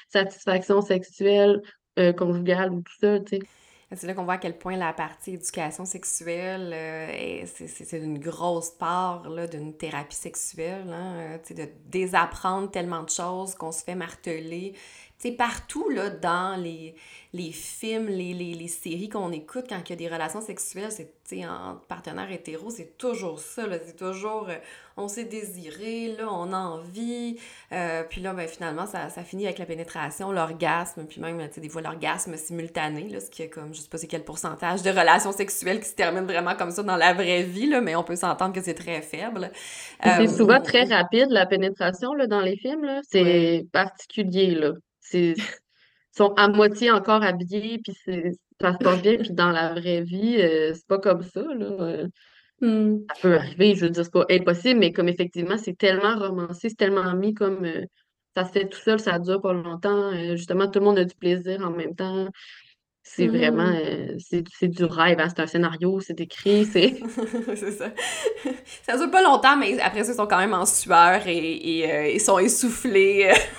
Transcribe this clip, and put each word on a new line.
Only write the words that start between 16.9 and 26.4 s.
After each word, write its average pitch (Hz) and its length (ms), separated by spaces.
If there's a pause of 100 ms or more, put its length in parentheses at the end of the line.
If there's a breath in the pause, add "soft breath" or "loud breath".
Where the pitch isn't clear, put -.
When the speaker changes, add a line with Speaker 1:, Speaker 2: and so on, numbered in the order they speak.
Speaker 2:
les 175 180
films, 220 560
les, 180 280
les, 175 180
les 165 140
séries 175 420
qu'on 196 220
écoute, 170 360
quand 190 160
il - 60
y 180 40
a - 20
des 170 180
relations 165 280
sexuelles, 202 500
c'est, 165 200 (160)
tu 185 120
sais, 175 80
entre - 400
partenaires 180 440
hétéros, 165 380
c'est - 300
toujours 190 400
ça, - 260
là, 185 180
c'est 170 120
toujours, 196 540
euh, 165 80 (380 loud breath)
on 202 120
s'est 233 180
désiré, 214 880
là, 220 160
on 180 220